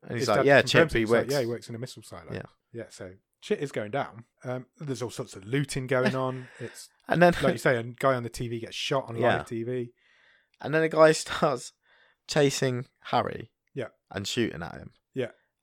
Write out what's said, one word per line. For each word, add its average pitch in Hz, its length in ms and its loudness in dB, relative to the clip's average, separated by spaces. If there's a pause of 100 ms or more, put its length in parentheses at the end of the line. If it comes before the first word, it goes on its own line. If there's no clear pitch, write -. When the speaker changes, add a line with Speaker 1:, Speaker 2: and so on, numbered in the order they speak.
Speaker 1:
and - 100 -12
he's 117 80 -4
Speaker 2:
his 117 80 -2
Speaker 1:
like, 113 100 4
Speaker 2:
dad 135 80 4
Speaker 1:
"Yeah, 139 140 8
Speaker 2:
confirms 127 120 2
Speaker 1:
Chip, 131 160 6
Speaker 2:
it. - 60 -12
Speaker 1:
he 117 60 2
Speaker 2:
He's 110 100 0
like, 113 120 6
Speaker 1:
works." 131 100 -4
Speaker 2:
"Yeah, 143 80 0
he 117 60 -2
works 113 240 -8
in 120 40 -12
a 113 40 -10
missile 117 240 -12
silo." - 300 -16
Speaker 1:
Yeah. 95 100 -8 (300)
Speaker 2:
Yeah, 117 180 -12
so 95 220 -16 (280)
shit 208 200 -4
is 139 120 -8
going 107 200 -6
down. 117 320 -6 (200)
Um, 127 220 -8 (120)
there's 139 240 -8
all 110 80 -6
sorts - 260 -12
of 95 100 -18
looting 135 400 -4
going 127 280 2
Speaker 1:
<laughs> 131 120 -2
Speaker 2:
on. 127 220 -8 (120)
It's - 300 -14 (180)
Speaker 1:
And 165 140 4
then 175 200 8
Speaker 2:
like 180 120 4
you 117 40 -6
say, 135 200 2
a 113 40 -4
guy 127 320 0
on 123 100 -4
the 117 40 -6
T 120 200 -8
V 117 120 -6
gets 110 160 -12
shot - 320 -2
on 117 80 -10
Speaker 1:
Yeah. 117 220 2
Speaker 2:
live 73 80 -8
T 113 160 -6
V. 123 300 -6 (680)
Speaker 1:
And 135 140 -4
then 160 80 2
a 160 80 2
guy 160 220 8
<laughs> - 0 -
starts - 600 -2 (560)
chasing 135 580 2 (180)
Harry - 460 -2 (240)
Speaker 2:
Yeah. 120 140 -6 (220)
Speaker 1:
and 98 160 -6
shooting - 360 -2
at 80 120 -12
him. - 180 -16 (220)
Speaker 2:
Yeah. 123 160 -4 (320)